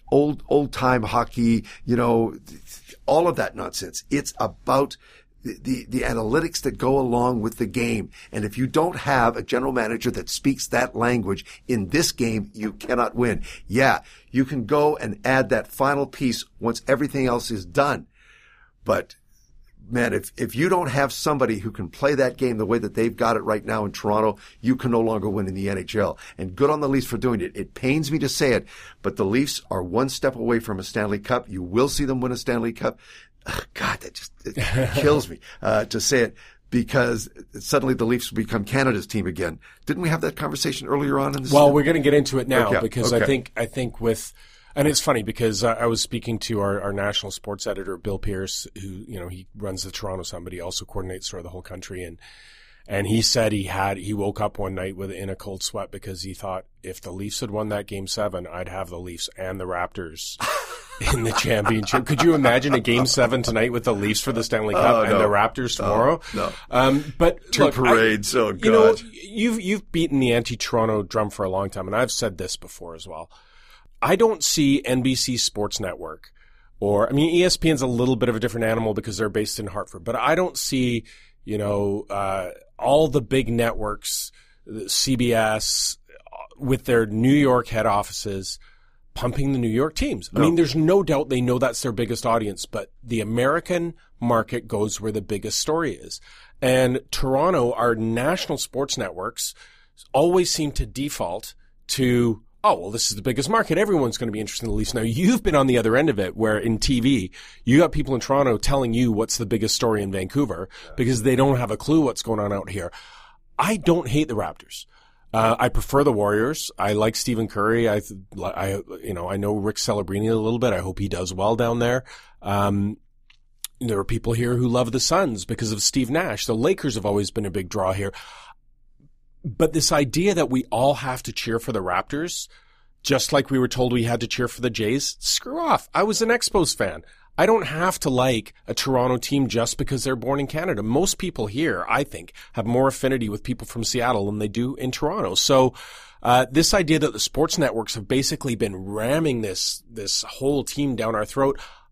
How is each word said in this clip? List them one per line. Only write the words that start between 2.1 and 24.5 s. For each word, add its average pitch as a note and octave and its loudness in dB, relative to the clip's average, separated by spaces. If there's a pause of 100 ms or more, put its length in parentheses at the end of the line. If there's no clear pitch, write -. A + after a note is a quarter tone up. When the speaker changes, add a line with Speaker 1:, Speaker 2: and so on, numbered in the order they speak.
Speaker 1:
all D#3 4
of E3 0
that - -4
nonsense. F2+ -8
It's - -2
about C3+ 0 (460)
the, A2+ -8
the, B2 -4
the B2 -2
analytics B2 -2
that A2+ -4
go C3+ 2
along B2 0
with A2 -4
the A#2 -2
game. A2+ -4 (220)
And G#2+ -4
if G#2+ -6
you B2+ -2
don't D#3 0
have B2 2
a - -6
general B2+ -2
manager A#2 -2
that - -8
speaks - -2
that B2 -2
language A2 0 (240)
in G#2+ 0
this D#3+ 2
game, A2 -4
you G#2+ -6
cannot A#2+ -2
win. A#2 0 (240)
Yeah, A#2+ 2 (300)
you C3 2
can B2+ -4
go D3 4
and A2 -8
add C3 2
that A2+ 0
final C#3 0
piece B2+ -4 (160)
once A#2 -2
everything C3 0
else A#2+ -2
is G2+ -6
done. C3 0 (800)
But - 0 (720)
man, A#2 0
if, G2 -4
if A2 -4
you D#3 2
don't F3+ 2
have C3+ 0
somebody B2+ 0
who G#2+ -6
can F2+ -8
play C#3+ 0
that B2+ 2
game B2 0
the G#2+ 0
way A#2 2
that G#2 -4
they've A2+ 0
got A#2 2
it G#2 0
right G#2 -2
now A2 -2
in G2+ -6
Toronto, G#2+ 2 (240)